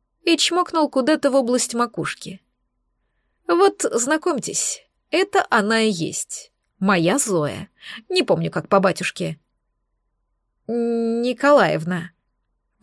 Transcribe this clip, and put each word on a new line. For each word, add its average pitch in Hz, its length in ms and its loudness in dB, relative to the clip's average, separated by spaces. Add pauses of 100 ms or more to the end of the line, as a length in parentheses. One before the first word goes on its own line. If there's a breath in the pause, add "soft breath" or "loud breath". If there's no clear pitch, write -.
(240)
и 339 140 2
чмокнул 339 520 0
куда-то 277 420 2
в 254 40 4
область 247 380 0
макушки. 233 680 -6 (1040)
«Вот, 359 340 2
знакомьтесь, 285 1040 -4 (260)
это 381 380 2
она 220 320 2
и 220 80 2
есть, - 600 -6 (280)
моя 185 380 2
Зоя. 147 520 -2 (400 loud breath)
Не 359 140 2
помню, 165 280 0
как - 180 -6
по 196 100 4
батюшке». 175 600 -2 (1300)
«Николаевна», 233 1500 0 (680)